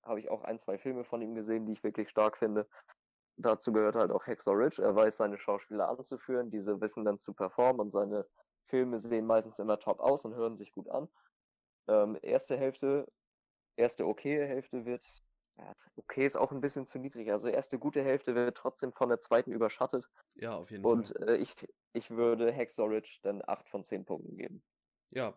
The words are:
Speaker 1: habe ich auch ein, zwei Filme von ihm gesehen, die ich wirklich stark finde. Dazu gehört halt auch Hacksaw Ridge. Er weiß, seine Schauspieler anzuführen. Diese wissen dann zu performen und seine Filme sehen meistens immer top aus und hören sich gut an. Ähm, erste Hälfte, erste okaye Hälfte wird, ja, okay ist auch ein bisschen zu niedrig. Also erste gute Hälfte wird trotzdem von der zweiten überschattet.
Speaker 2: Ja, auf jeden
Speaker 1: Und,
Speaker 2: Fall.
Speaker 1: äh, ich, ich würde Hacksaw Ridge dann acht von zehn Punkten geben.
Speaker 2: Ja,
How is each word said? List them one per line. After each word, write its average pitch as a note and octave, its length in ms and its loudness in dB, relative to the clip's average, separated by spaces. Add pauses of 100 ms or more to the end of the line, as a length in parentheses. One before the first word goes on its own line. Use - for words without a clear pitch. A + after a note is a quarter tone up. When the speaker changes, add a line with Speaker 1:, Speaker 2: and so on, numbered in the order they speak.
Speaker 1:
habe A2+ 160 -6
ich A2 100 -8
auch G#2+ 140 -4
ein, A2+ 160 -8
zwei G2 180 -6
Filme B2 280 -8
von A#2 160 -6
ihm A2+ 120 -8
gesehen, A2 320 -4
die A2 80 -4
ich G2+ 100 -16
wirklich G#2+ 260 -4
stark G#2+ 280 2
finde. G#2+ 300 0 (680)
Dazu A#2 340 0
gehört G#2+ 240 4
halt G#2+ 160 4
auch - 160 -2
Hacksaw G#2+ 260 0
Ridge. A2+ 280 2
Er G2+ 140 4
weiß, G#2+ 220 6
seine G#2 200 0
Schauspieler G2+ 500 -4
anzuführen. B2 640 -4
Diese G2+ 300 -2
wissen G#2+ 240 -4
dann G2+ 140 0
zu - 140 -12
performen B2 460 2
und G#2 120 -4
seine G2+ 360 0 (380)
Filme B2+ 340 0
sehen A2 260 -2
meistens A2+ 340 2
immer G#2 200 0
top - 200 -2
aus C#3 260 2
und A2+ 100 -10
hören A#2 220 -4
sich G2+ 140 -16
gut - 180 -12
an. D3+ 180 -4 (800)
Ähm, G#2+ 340 4
erste C3 360 0
Hälfte, C3+ 540 0 (640)
erste A#2 300 2
okaye C#3+ 420 0
Hälfte B2+ 380 -6
wird, - 380 -8 (340)
ja, - 160 -16 (220)
okay - 300 -2
ist C#3 100 2
auch - 160 2
ein C#3 100 -6
bisschen C#3 240 -4
zu - 140 -12
niedrig. B2 320 -6
Also G#2+ 160 0
erste B2 320 -2
gute C#3+ 240 -2
Hälfte C3+ 320 0
wird A#2+ 220 0
trotzdem - 360 -6
von B2 160 0
der A#2 120 2
zweiten A#2+ 300 2
überschattet. A#2 580 -2 (260)
Speaker 2:
Ja, A#2 200 -8
auf F2 140 -10
jeden G2+ 160 -4
Speaker 1:
Und, A#2 220 4
Speaker 2:
Fall. - 220 -4
Speaker 1:
äh, A#2 80 6
ich, - 180 -2 (380)
ich - 180 -6
würde A#2 440 2
Hacksaw A2+ 320 -2
Ridge G#2+ 360 -2
dann G2+ 240 -4
acht - 200 -6
von G2 160 -8
zehn G2 220 -8
Punkten - 320 -8
geben. - 260 -12 (460)
Speaker 2:
Ja, A#2+ 280 -6